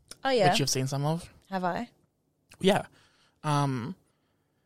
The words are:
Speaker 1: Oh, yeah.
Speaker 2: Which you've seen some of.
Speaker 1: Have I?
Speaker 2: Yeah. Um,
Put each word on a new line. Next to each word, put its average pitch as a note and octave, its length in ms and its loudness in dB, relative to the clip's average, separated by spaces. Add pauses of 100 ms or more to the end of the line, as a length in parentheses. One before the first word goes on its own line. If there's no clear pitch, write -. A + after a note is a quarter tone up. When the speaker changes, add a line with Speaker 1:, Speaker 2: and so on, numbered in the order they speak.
(240)
Speaker 1:
Oh, C4+ 60 0
yeah. G#3 200 6
Speaker 2:
Which F#3+ 100 2
you've C3+ 100 0
seen C3 160 -2
some C#3 180 -4
of. D#3+ 240 -4 (220)
Speaker 1:
Have F#3+ 140 -4
I? F3+ 240 -4 (720)
Speaker 2:
Yeah. F#3 240 2 (600)
Um, C#3+ 500 -2 (720)